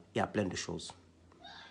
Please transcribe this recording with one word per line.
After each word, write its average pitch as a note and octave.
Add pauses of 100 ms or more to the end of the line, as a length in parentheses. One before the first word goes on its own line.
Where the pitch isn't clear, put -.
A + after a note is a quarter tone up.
(160)
et A2+
à F#2+
plein G#2
de F2
choses. - (800)